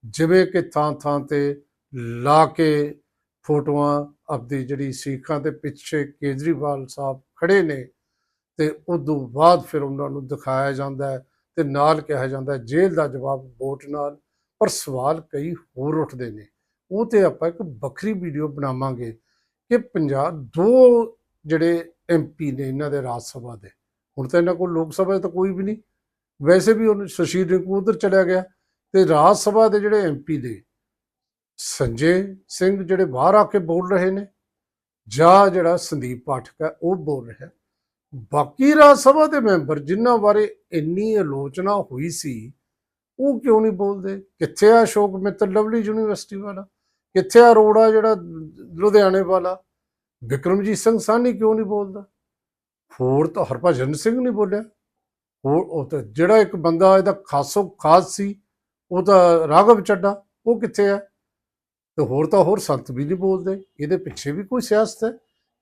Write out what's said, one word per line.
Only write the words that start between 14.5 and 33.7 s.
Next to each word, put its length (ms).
ਪਰ 80
ਸਵਾਲ 540
ਕਈ 220
ਹੋਰ 440
ਉੱਠਦੇ 340
ਨੇ, 140
ਉਹ 140
ਤੇ 180
ਆਪਾਂ 240
ਇੱਕ 140
ਵੱਖਰੀ 520
ਵੀਡੀਓ 340
ਬਣਾਵਾਂਗੇ 640
ਕਿ 80
ਪੰਜਾਬ, 680
ਦੋ 720
ਜਿਹੜੇ 460
ਐਮ 180
ਪੀ 240
ਨੇ 160
ਇਹਨਾਂ 240
ਦੇ 100
ਰਾਜ 200
ਸਭਾ 340
ਦੇ, 140
ਹੁਣ 100
ਤਾਂ 120
ਇਹਨਾਂ 160
ਕੋਲ 180
ਲੋਕ 200
ਸਭਾ 240
'ਚ 40
ਤਾਂ 80
ਕੋਈ 220
ਵੀ 120
ਨਹੀਂ, 140
ਵੈਸੇ 320
ਵੀ 140
ਉਹਨੂੰ 200
ਸ਼ਸ਼ੀ 380
ਰਿੰਕੂ 320
ਉੱਧਰ 200
ਚਲਿਆ 260
ਗਿਆ 200
ਤੇ 140
ਰਾਜ 300
ਸਭਾ 300
ਦੇ 120
ਜਿਹੜੇ 220
ਐਮ 200
ਪੀ 160
ਨੇ, 240
ਸੰਜੇ 800
ਸਿੰਘ 360
ਜਿਹੜੇ 220
ਬਾਹਰ 300
ਆ 80
ਕੇ 160
ਬੋਲ 320